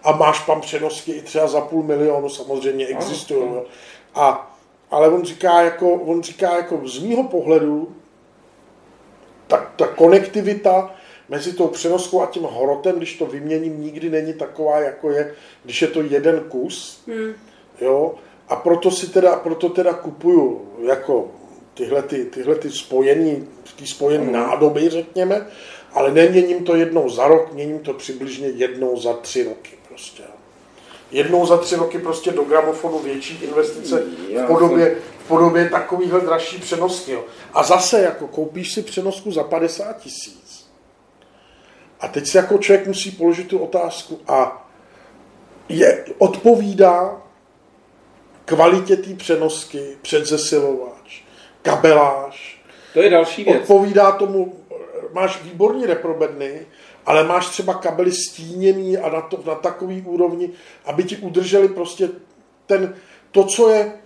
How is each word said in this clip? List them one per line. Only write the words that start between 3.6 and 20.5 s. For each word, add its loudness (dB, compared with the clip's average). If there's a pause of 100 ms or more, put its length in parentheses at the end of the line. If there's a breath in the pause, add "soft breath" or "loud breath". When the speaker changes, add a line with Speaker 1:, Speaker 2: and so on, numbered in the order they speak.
Speaker 1:
A, 0 (340)
ale 4
on 2
říká 2
jako, 2
on -2
říká -2
jako -4
z -10
mýho -2
pohledu, 0 (1500)
ta, 0 (200)
ta 2
konektivita 2 (340 loud breath)
mezi -8
tou 0
přenoskou -2
a -2
tím -8
hrotem, -2
když -10
to -4
vyměním, -6
nikdy -8
není -4
taková, -2
jako -4
je, -4 (300 loud breath)
když -4
je 2
to -2
jeden 2
kus, -10
Speaker 3:
Hmm. -8 (480 soft breath)
Speaker 1:
jo. 0 (340 soft breath)
A -2
proto 2
si -6
teda, 4
proto -4
teda 0
kupuju 0 (140)